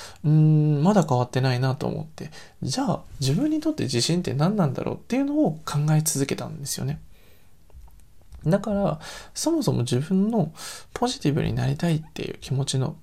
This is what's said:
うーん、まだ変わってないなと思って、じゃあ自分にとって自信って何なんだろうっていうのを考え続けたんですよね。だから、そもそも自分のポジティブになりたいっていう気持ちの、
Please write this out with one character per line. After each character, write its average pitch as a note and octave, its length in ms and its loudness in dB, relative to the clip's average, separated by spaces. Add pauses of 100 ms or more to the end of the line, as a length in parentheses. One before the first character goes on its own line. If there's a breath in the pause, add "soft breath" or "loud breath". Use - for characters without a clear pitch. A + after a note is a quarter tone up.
(260 loud breath)
う - 20 4
ー - 20 4
ん、 D3+ 540 6
ま G3 100 6
だ F3+ 140 6
変 B2+ 100 2
わ B2 60 2
っ - 60 -4
て B2+ 100 0
な C3 140 2
い B2 60 0
な C3 160 2
と B2 120 -4
思 - 160 -4
っ - 20 -10
て、 - 260 -14 (300 loud breath)
じ C3 200 -2
ゃ C4 80 0
あ C#3+ 140 0 (180)
自 C3+ 120 2
分 C#4 160 2
に D4+ 120 0
と D#4+ 100 0
っ - 20 -4
て - 100 -4
自 A#2+ 180 0
信 E3+ 180 0
っ - 20 -4
て A#2 120 -2
何 D#3+ 240 2
な F3+ 80 4
ん C3 80 0
だ - 100 -6
ろ - 100 -4
う - 20 -4
っ - 40 -12
て - 160 -6
い C4 40 2
う C#4 60 2
の D4 200 0
を E3+ 60 2 (140)
考 D3 140 -2 (120)
え D#3 120 4
続 C#3 220 0
け B2+ 100 -2
た B2 120 -8
ん - 120 -12
で C#3 60 -10
す - 120 -6
よ B2 80 -4
ね。 D3+ 140 -4 (1500 soft breath)
だ F#3 140 4
か G#3 120 -4
ら、 G3 280 0 (340 loud breath)
そ - 180 -2
も D#4+ 120 0
そ C#3+ 80 2
も B2 80 0
自 B2 200 0
分 F#3+ 320 0
の G3+ 200 0 (420 loud breath)
ポ B3 140 0
ジ B3+ 140 -6
テ - 80 0
ィ C#3 40 0
ブ D#3 100 0
に A2 100 0
な B2 140 0
り C#3+ 100 -2
た E3+ 120 0
い D#3 80 2
っ D#3 60 -4
て - 200 -10
い - 80 -8
う - 80 -10
気 - 140 -6
持 C3 120 0
ち - 120 -2
の、 C3 260 -2